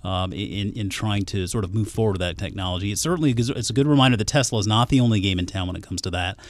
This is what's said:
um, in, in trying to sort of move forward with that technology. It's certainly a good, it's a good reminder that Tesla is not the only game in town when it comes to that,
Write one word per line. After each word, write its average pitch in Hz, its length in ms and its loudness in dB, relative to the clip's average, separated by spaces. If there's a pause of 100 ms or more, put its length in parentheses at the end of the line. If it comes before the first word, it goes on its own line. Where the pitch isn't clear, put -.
um, 92 300 -2
in, 98 400 -6
in 104 160 -4
trying 101 360 -2
to 95 220 -4
sort 107 160 -4
of 90 100 -6
move 107 160 0
forward 110 240 0
with 92 80 -4
that 87 160 -4
technology. 92 540 -4
It's 101 100 -4
certainly 160 300 2
a - 20 4
good, 120 160 0
it's 120 220 -4
a - 20 -4
good 135 140 2
reminder 131 300 6
that 104 100 -2
Tesla 127 320 0
is 98 80 0
not 110 220 2
the 135 100 4
only 113 200 4
game 92 200 4
in 87 80 0
town 92 200 -4
when 90 80 -6
it 90 80 -10
comes 92 180 -8
to 92 100 -4
that, 90 260 -4 (120)